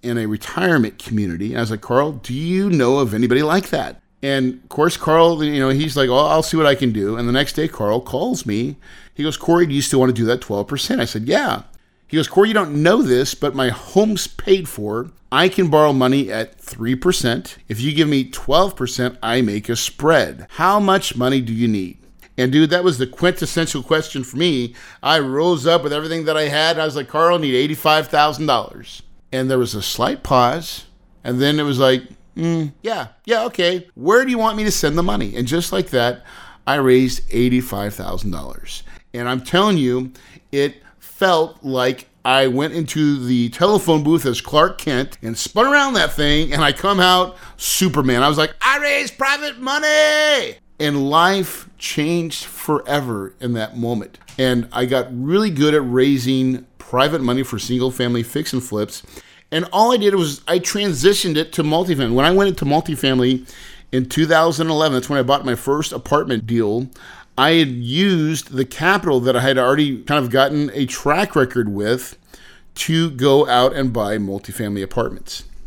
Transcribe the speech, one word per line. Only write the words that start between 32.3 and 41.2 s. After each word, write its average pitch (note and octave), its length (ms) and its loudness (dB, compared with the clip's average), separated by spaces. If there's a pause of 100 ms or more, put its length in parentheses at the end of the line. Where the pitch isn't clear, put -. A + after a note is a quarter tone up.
"Mm, D#3+ 440 -2
yeah, G3+ 280 -6 (160)
yeah, A3+ 220 0
okay. F3+ 500 -2
Where G#3 280 4
do C4 60 -2
you A#3+ 80 -2
want A3 180 0
me G#3+ 60 -2
to G#3 80 0
send D3+ 260 0
the E3+ 60 2
money?" G#2 320 -2
And A#2+ 140 -4
just E3 240 -2
like F#3+ 180 -2
that, B2 340 0 (400)
I C#3 120 0
raised C3 460 4 (100)
eighty-five A#2 600 0
thousand F2+ 380 -6
dollars. - 540 -10 (280)
And A#2+ 160 -6
I'm B2+ 120 -2
telling F#3+ 360 2
you, B2+ 360 -2 (400)
it C#3+ 240 -2 (240)
felt E3+ 640 -2